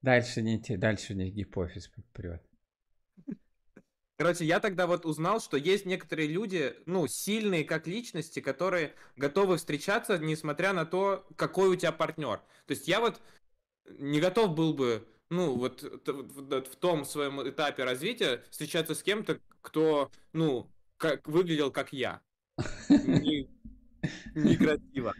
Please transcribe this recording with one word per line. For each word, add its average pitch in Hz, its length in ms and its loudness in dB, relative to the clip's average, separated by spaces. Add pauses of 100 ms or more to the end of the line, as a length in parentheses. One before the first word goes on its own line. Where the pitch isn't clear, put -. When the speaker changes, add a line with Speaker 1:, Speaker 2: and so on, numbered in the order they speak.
Speaker 1:
Дальше 123 400 2
не 110 200 0
те, 110 160 -4
дальше 104 360 -2
у - 20 -6
них 95 180 -4
гипофиз 95 580 -6 (220)
прёт. 85 280 -10 (1800)
Speaker 2:
Короче, 165 280 0
я 165 160 4
тогда 185 260 0
вот 175 180 2
узнал, 165 360 0
что - 160 -2
есть 190 280 2
некоторые 165 440 -2
люди, 170 440 -2 (120)
ну, 175 220 0
сильные 196 580 0
как 160 200 -4
личности, 175 540 -6
которые 170 540 -2 (240)
готовы 170 400 2
встречаться, 196 600 0
несмотря 156 540 0
на 170 140 0
то, 190 500 0
какой 180 340 2
у 185 60 4
тебя 170 160 0
партнёр. 151 480 -4 (260)
То - 60 -4
есть - 160 -6
я 190 140 4
вот 226 200 0 (760)
не 143 220 0
готов 185 340 2
был 160 180 2
бы, 120 320 0 (240)
ну, 165 280 0
вот 123 240 -4 (240)
т-, 147 80 -2
в, 139 360 -12
в, 135 120 0
в - 160 -14
том 165 260 2
своём 139 460 -4
этапе 139 340 -2
развития 139 580 -2 (100)
встречаться 160 440 -4
с - 80 -10
кем-то, 196 380 -2 (200)
кто, 156 480 2 (220)
ну, 151 400 0 (240)
как, 151 320 -2
выглядел 151 420 2
как - 220 -6
я. 110 300 -4 (680)
Не-, 269 640 4 (520)
Speaker 1:
<laughs> - 320 -8
Speaker 2:
некрасиво. 147 880 2